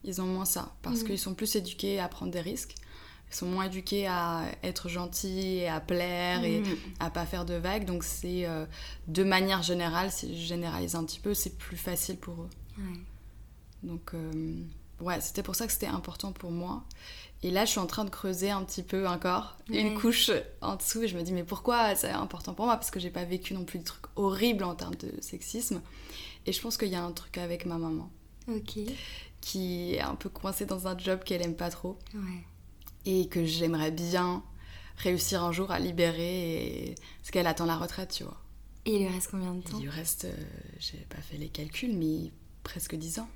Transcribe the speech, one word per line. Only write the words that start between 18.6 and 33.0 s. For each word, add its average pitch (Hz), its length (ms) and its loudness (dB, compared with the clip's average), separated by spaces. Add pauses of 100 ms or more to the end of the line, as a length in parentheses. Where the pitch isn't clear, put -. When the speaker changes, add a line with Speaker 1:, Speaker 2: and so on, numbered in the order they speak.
Speaker 1:
petit - 180 -4
peu 190 240 2
encore 180 500 2 (120)
une 214 200 4
Speaker 2:
Ouais. 214 60 2
Speaker 1:
couche 226 360 6 (300)
en 196 160 0
dessous. 226 260 0
Et 220 60 2
je 180 80 0
me 170 60 0
dis, 175 100 0
mais 175 120 2
pourquoi 214 500 6
c'est 196 160 2
important 190 440 -2
pour 202 100 0
moi ? 240 120 8
Parce - 140 -4
que - 80 -4
j'ai 180 120 -2
pas 175 140 -2
vécu 185 300 -2
non 180 100 -2
plus 175 140 -6
de 160 60 -6
trucs - 220 -8 (100)
horribles 196 480 6
en 175 100 -2
termes 175 220 -4
de - 240 -6
sexisme. - 600 -4 (680)
Et 190 60 2
je - 80 0
pense 233 180 -2
qu'il 208 100 2
y 185 80 0
a 175 80 0
un 175 80 -4
truc - 260 -8
avec 175 280 -2
ma 170 120 0
maman. 165 320 -2 (380)
Speaker 2:
Ok. 214 300 -4 (640)
Speaker 1:
Qui 180 540 0
est - 60 2
un - 160 0
peu - 140 -8
coincée 196 360 -2
dans 190 220 -2
un 180 100 -2
job 185 260 2
qu'elle 175 180 0
aime 170 120 0
pas 175 160 -2
trop. 185 260 -6 (180)
Speaker 2:
Ouais. 185 280 -6 (640)